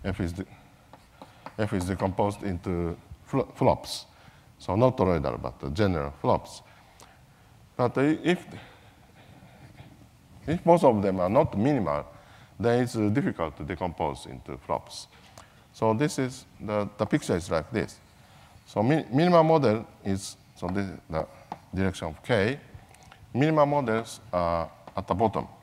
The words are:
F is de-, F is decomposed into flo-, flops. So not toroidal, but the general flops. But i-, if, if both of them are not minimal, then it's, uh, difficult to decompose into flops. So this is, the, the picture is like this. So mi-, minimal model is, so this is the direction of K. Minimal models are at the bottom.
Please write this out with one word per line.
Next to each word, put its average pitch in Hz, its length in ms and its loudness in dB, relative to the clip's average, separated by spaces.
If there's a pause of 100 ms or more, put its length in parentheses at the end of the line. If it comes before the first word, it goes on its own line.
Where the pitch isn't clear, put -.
F 95 160 -2
is 85 100 -2
de-, 92 140 -8 (1120)
F 107 160 -2
is 90 120 0
decomposed 98 580 -2
into 87 520 -4 (300)
flo-, - 300 -2
flops. - 500 0 (540)
So 92 160 -4
not 123 200 4
toroidal, 71 460 0
but 64 180 -8
the 69 120 -6
general 80 500 0
flops. - 400 -2 (1120)
But 123 220 0
i-, 147 260 2
if, 175 220 0 (2000)
if 156 180 -2
both 170 200 6
of 110 180 6
them 95 180 0
are 90 100 2
not 120 280 2
minimal, 98 480 0 (540)
then 117 240 2
it's, 120 120 -4
uh, 107 140 2
difficult 98 480 -2
to 78 60 -10
decompose 82 640 -6
into 65 300 -12
flops. - 500 -8 (680)
So 113 200 2
this 147 240 0
is, 131 280 -6 (140)
the, 104 380 -2
the 107 80 0
picture 139 300 0
is 87 160 -4
like 80 200 -2
this. 104 280 -4 (680)
So - 160 -2
mi-, 139 300 2
minimal 165 320 6
model 135 420 4 (180)
is, 95 340 -4 (180)
so 90 120 -8
this 95 200 -4
is 82 100 -12 (100)
the 80 200 -4 (440)
direction 92 360 -2
of 76 160 -12
K. 113 360 2 (720)
Minimal 147 360 4
models 117 520 -2 (140)
are 85 380 0 (240)
at 98 120 -6
the 95 60 -2
bottom. 98 340 0 (160)